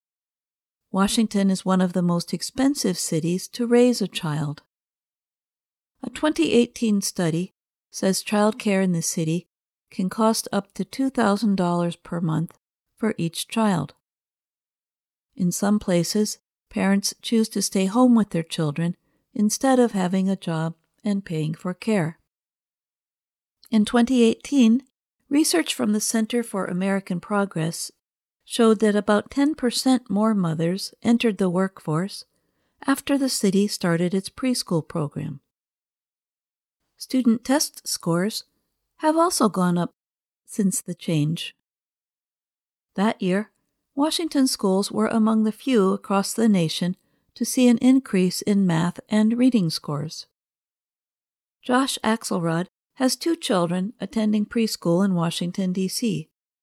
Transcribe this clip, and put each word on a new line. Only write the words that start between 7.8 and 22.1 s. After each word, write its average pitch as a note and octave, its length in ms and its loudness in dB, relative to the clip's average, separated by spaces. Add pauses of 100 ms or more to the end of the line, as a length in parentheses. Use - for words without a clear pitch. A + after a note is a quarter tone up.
says - 320 -2
childcare G#3 580 0
in F#3+ 80 2
the E3 120 0
city E3 440 -2 (440)
can F#3 200 -4
cost A3 400 0
up - 240 -4
to F#3+ 100 -4
two C4+ 260 -4
thousand G#3 440 2
dollars F3 400 0
per - 260 -8
month D#3+ 380 -2 (380)
for - 220 -2
each - 300 -6
child. G3 460 0 (1400)
In F3+ 160 0
some G#3 260 0
places, G3 600 0 (320)
parents G3 500 0
choose A3+ 300 0
to G3 120 -4
stay F#3+ 240 0
home A#3+ 280 4
with G#3+ 160 2
their E3 140 -2
children E3 520 -4 (380)
instead B3 440 2
of A#3 140 4
having F#3+ 360 0
a F#3+ 80 0
job E3 380 -4 (300)
and G3+ 200 -2
paying D#3 300 -4
for F3+ 200 -8
care. F3+ 440 -2 (1500)